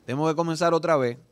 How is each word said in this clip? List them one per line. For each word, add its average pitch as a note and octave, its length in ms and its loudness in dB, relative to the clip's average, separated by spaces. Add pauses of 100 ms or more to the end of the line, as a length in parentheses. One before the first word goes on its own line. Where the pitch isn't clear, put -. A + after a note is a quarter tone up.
Tenemos D3 240 -2
que D#3 60 0
comenzar E3+ 380 0
otra E3 220 2
vez. B2 220 0 (140)